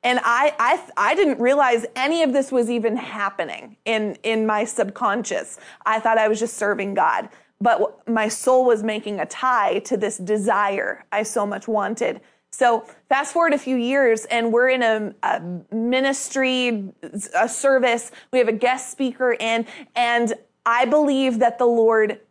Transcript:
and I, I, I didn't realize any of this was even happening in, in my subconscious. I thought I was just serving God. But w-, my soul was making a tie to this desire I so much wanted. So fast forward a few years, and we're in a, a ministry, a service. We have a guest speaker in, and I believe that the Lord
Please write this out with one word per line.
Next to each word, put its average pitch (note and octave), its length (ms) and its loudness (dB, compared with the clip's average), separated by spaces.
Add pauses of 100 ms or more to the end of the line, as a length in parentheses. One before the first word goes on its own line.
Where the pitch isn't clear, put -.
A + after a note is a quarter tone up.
and B3 200 2
I, B3+ 360 2
I, C#4+ 240 2 (140)
I G#3+ 180 0
didn't D#4+ 240 2
realize B3 460 2 (100)
any D4+ 260 0
of C#4 120 2
this C4+ 180 0
was A#3+ 180 2
even A#3 280 -2
happening G3 880 -8
in, G#3+ 360 -2
in A3 240 0
my G#3+ 200 0
subconscious. G3+ 920 -4 (280)
I A3 140 0
thought A3+ 200 2
I A3 80 4
was G#3+ 120 0
just A3+ 180 -4
serving G3+ 360 -2
God. E3 360 0 (320)
But E3+ 180 2
w-, - 140 0 (120)
my A3 220 0
soul B3+ 380 2
was A3 180 2
making G#3+ 380 -6
a E3 40 -2
tie A3+ 540 -2
to A#3 180 -6
this G#3 200 -4
desire G3 920 -2
I G#3 120 -2
so G#3 220 -4
much G3 240 -8
wanted. G#3+ 500 -2 (320)
So A#3 340 2 (220)
fast C#4 260 0
forward E4 200 2
a D4 40 0
few C4 200 -2
years, A#3+ 480 2
and A#3 260 0
we're B3 180 4
in B3+ 140 2
a, G#3+ 400 0
a F3+ 180 0 (320)
ministry, B3+ 1160 -2 (440)
a G#3 120 2
service. B3+ 640 2 (200)
We B3+ 80 2
have A#3 100 4
a A3 40 0
guest B3 380 -2
speaker B3 480 -2
in, A3+ 260 0 (300)
and A#3+ 380 2 (320)
I A#3+ 200 4
believe C4+ 540 2
that A#3 180 2
the B3 80 2
Lord A3 540 4 (120)